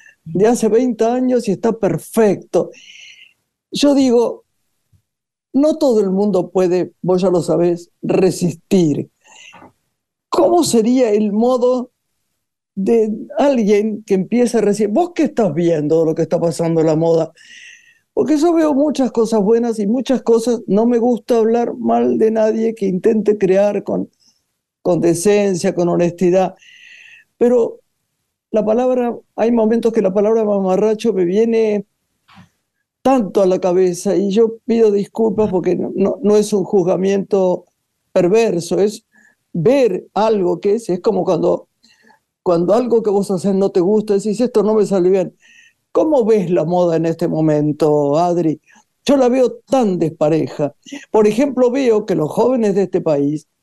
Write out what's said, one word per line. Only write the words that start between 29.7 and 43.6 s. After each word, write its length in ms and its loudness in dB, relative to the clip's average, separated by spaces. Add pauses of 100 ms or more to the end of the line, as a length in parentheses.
que 100 0
la 120 0
palabra 320 2
mamarracho 680 0
me 140 0
viene 600 0 (1160)
tanto 400 0
a 60 4
la 120 0
cabeza 560 0
y 140 0
yo 360 2
pido 260 2
disculpas 580 -2
porque 260 0
no, 200 -4
no, 260 -2
no 160 2
es 160 0
un 100 0
juzgamiento 1040 0 (480)
perverso, 680 0
es 260 -2 (460)
ver 600 0
algo 460 -2
que 160 0
es, 140 -8
es 100 -4
como 240 -2
cuando, 460 -2 (760)
cuando 320 0
algo 260 0
que 80 -4
vos 220 -2
hacés 240 -2
no 160 0